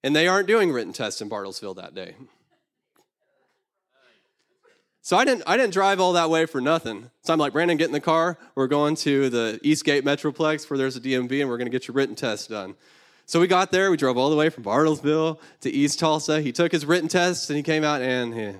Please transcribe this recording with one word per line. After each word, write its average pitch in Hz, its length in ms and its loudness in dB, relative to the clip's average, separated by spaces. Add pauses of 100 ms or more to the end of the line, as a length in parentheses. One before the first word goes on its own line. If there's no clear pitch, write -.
And 139 120 0
they 165 120 4
aren't 190 200 2
doing 202 240 2
written 113 220 -6
tests 107 280 -8
in 104 80 -10
Bartlesville 98 460 -10
that 92 200 -18
day. 92 200 -14 (3000)
So 180 120 2
I 254 80 6
didn't, 247 200 2
I 196 120 2
didn't 233 160 0
drive 196 260 2
all 180 140 4
that 165 160 4
way 160 160 2
for 139 160 -4
nothing. 123 480 -2 (140)
So 165 100 0
I'm 160 60 2
like, 143 120 0
"Brandon, 165 240 2
get 156 120 0
in 120 40 -4
the 139 80 -2
car. 165 380 0 (180)
We're 135 120 0
going 147 300 2
to 139 320 2
the 113 320 0
Eastgate 143 440 2
Metroplex 151 640 -2
where 143 80 -2
there's 131 180 -2
a 120 60 -12
D 131 120 -2
M 127 140 0
V, 139 140 -2
and 139 80 -2
we're 120 80 -4
gonna 123 120 -4
get 127 200 -4
your 120 60 -8
written 135 200 0
test 110 340 -6
done." 101 260 -10 (500)
So - 160 0
we 285 60 4
got 185 220 2
there. 190 220 2
We 160 60 2
drove 131 200 2
all 131 120 2
the 151 80 2
way 156 120 2
from 123 140 -10
Bartlesville 151 760 0 (200)
to - 100 -4
East 139 300 0
Tulsa. 156 400 0
He 139 140 -4
took 170 180 0
his 143 140 -2
written 160 240 0
test, 180 400 0
and 147 80 -2
he 147 60 -4
came 156 200 0
out, 147 180 0
and 127 320 -2
he 107 260 -6